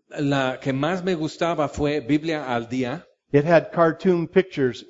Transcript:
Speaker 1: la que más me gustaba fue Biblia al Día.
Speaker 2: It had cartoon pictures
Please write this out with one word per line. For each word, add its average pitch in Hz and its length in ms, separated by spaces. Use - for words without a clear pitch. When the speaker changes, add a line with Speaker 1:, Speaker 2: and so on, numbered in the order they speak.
Speaker 1:
la 139 520
que 135 120
más 160 320
me 185 100
gustaba 156 540
fue 147 320
Biblia 151 440
al 117 140
Día. 127 360
Speaker 2:
It 147 120
had 165 280
cartoon 170 560
pictures 135 600